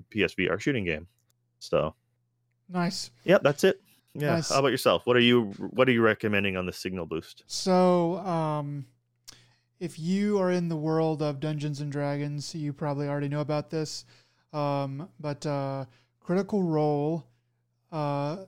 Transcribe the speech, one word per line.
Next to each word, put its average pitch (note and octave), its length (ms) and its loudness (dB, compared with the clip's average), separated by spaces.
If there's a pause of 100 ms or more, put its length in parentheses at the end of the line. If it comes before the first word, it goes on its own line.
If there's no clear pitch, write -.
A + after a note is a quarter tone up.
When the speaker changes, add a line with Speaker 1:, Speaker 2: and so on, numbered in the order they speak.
(100)
Speaker 1:
P G2+ 140 0
S D#2+ 100 0
V F2+ 140 0
R F2 100 0
shooting B2 260 -2
game. D#2+ 220 -4 (520)
So, D#2 360 0 (760)
Speaker 2:
Nice. F3 420 -4 (140)
Speaker 1:
yep, F#3 180 4
that's C#3+ 220 2
it. - 160 2 (340)
Yeah. C#3+ 220 0
Speaker 2:
Nice. D#3+ 140 -2
Speaker 1:
How - 100 2
about C3+ 100 4
yourself? A2 360 2
What B2 100 4
are B2 40 6
you, A#2+ 320 6 (200)
what B2+ 160 6
are C3 40 8
you A#2 100 4
recommending G2+ 540 2
on F#2 100 -2
the F2+ 60 -4
Signal F#2 340 -6
Boost? - 400 -8
Speaker 2:
So, F3+ 720 2
um, D3+ 680 -4 (920)
if F3 200 -8
you G3+ 400 2
are F#3 120 2
in F3 180 0
the E3 80 -2
world D#3+ 460 0
of D3 160 -2
Dungeons D3+ 420 -4
and D3 120 -6
Dragons, C#3+ 640 -4
you D3+ 180 -4
probably C#3+ 360 -4
already C#3+ 200 -2
know D3 120 -2
about D3 280 -4
this. D#3 380 -6 (480)
Um, C#3 540 -4 (120)
but, D3 240 -8
uh, C3+ 400 -4 (360)
Critical F#3+ 420 -2
Role, D3+ 640 0 (640)
uh, D3 560 -4